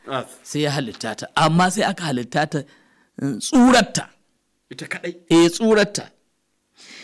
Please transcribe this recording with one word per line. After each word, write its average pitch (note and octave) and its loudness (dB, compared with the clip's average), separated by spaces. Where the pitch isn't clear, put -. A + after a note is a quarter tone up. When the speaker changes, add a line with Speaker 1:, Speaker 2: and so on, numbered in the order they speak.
Speaker 1:
Earth. B2 -8
Speaker 2:
Sai - -8
ya D3 0
halitta A#2+ -8
ta, - -14
amma D#3+ 4
sai G3 -2
aka F3 -4
halitta C#3+ -2
ta, C#3+ -6
mm, C#3 -4
tsurarta. B3 2
Speaker 1:
Ita C3+ -14
kaɗai? - -10
Speaker 2:
Eh, E3+ 6
tsurarta. G#3+ 0